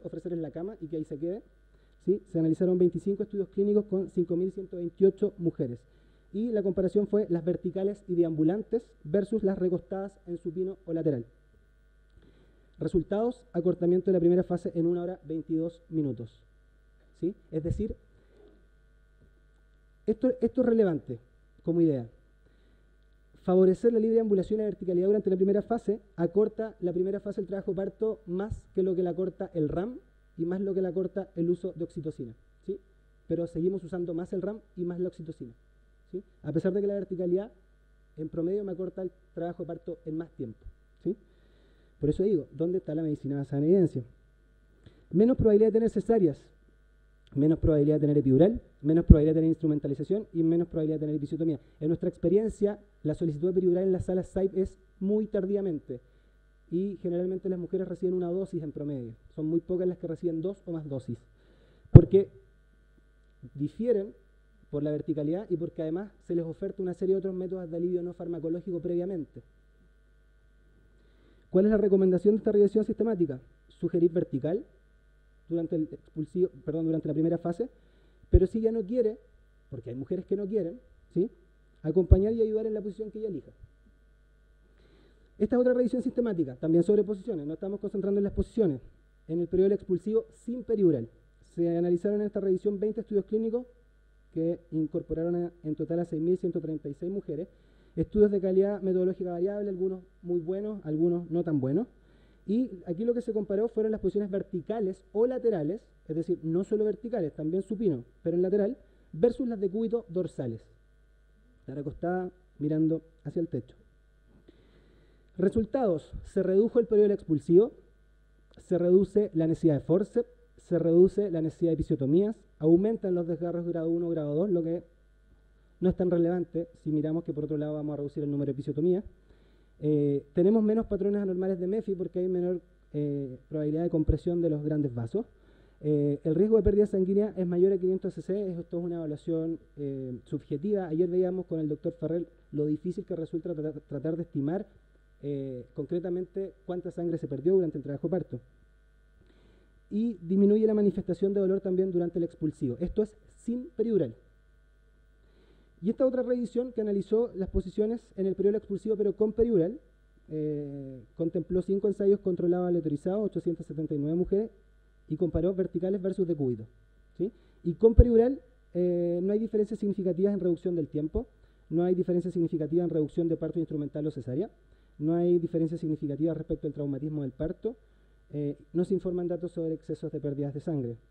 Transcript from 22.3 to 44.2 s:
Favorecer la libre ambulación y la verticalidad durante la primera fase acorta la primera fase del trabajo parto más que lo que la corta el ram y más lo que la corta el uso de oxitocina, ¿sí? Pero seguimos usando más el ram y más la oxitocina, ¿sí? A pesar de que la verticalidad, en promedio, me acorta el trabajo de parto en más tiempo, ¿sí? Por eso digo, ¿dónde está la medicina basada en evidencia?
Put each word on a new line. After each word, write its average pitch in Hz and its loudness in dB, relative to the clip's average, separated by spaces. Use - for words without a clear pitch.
Favorecer 185 4
la 226 2
libre 226 4
ambulación 214 2
y - -2
la 214 -2
verticalidad 180 0
durante 208 2
la 190 2
primera 196 4
fase 233 -2
acorta 214 0
la 180 -2
primera 185 -2
fase 202 -8
del 185 -6
trabajo 196 -4
parto 196 -4
más 190 -6
que 190 0
lo 185 0
que 180 0
la 175 0
corta 185 -6
el 156 0
ram 196 -4
y 165 -4
más 185 -4
lo 196 -2
que 185 0
la 180 -2
corta 185 -6
el 170 0
uso 180 -4
de 160 -8
oxitocina, 147 -10
¿sí? 196 -8
Pero 170 -4
seguimos 180 -2
usando 175 -6
más 170 -8
el 190 -4
ram 208 -6
y 180 -6
más 175 -6
la 180 -2
oxitocina, 151 -14
¿sí? 185 -10
A 147 -8
pesar 165 0
de 202 0
que 202 0
la 202 -2
verticalidad, 185 -4
en 156 -8
promedio, 175 -2
me 196 -8
acorta 180 -8
el 180 -6
trabajo 170 -8
de - -14
parto 160 -10
en 156 -8
más 165 -8
tiempo, 113 -12
¿sí? 175 -2
Por 147 0
eso 156 -2
digo, 185 0
¿dónde 175 -2
está 156 -8
la 160 -2
medicina 147 -4
basada 139 -4
en 147 0
evidencia? 175 2